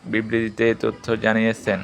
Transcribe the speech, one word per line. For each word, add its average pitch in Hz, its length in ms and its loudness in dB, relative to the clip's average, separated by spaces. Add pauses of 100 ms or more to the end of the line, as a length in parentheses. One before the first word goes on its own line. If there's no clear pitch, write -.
(120)
বিবৃতিতে 113 560 0 (160)
তথ্য 110 220 -4 (200)
জানিয়েছেন। 110 580 2